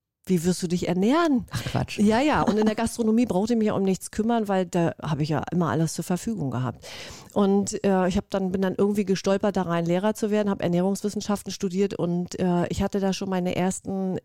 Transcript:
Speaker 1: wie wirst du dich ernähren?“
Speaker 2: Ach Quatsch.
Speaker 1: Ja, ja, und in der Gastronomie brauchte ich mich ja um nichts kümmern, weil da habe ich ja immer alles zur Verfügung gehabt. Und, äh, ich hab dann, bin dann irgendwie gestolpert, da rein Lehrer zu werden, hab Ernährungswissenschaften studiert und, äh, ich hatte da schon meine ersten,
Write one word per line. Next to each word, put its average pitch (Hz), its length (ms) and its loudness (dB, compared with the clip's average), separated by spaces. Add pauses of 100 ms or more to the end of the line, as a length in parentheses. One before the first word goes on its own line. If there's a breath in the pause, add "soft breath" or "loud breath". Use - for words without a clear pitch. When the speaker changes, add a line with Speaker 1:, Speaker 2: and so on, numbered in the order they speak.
(280)
Speaker 1:
wie 180 160 2
wirst 180 200 0
du 180 40 0
dich 170 200 -2
ernähren?“ 247 640 2
Speaker 2:
Ach - 140 -6
Quatsch. - 340 -2
Speaker 1:
Ja, 214 200 6
ja, 262 220 2
und 196 160 2
in 214 80 4
der 214 80 2
Gastronomie 226 540 0
brauchte 214 260 0
ich 233 60 2
mich 214 80 2
ja 208 60 0
um 190 100 0
nichts 190 260 -2
kümmern, 226 380 0
weil 190 180 2
da 175 340 0
habe 151 220 -2
ich 151 80 -2
ja 151 220 0
immer 170 180 2
alles 156 240 0
zur 170 100 -6
Verfügung 180 460 -4
gehabt. 123 340 -4 (520 loud breath)
Und, 196 480 2
äh, 185 240 2
ich 180 100 0
hab - 140 -6
dann, 190 200 -2
bin 190 120 0
dann 185 120 0
irgendwie 202 300 2
gestolpert, 196 500 0
da 190 80 2
rein 170 220 -2
Lehrer 185 300 0
zu 214 160 -4
werden, 208 180 2
hab - 140 -2
Ernährungswissenschaften 196 880 -2
studiert 196 420 -2
und, 175 460 -4
äh, 175 300 2
ich 180 120 -2
hatte 196 180 -2
da 190 140 0
schon 190 160 -6
meine 180 260 -2
ersten, 190 680 -2